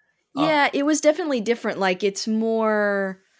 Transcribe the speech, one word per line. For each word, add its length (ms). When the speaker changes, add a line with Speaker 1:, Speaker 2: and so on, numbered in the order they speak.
Speaker 1:
Um, 180
Speaker 2:
Yeah, 180
it 120
was 160
definitely 400
different. 380
Like, 260
it's 240
more, 920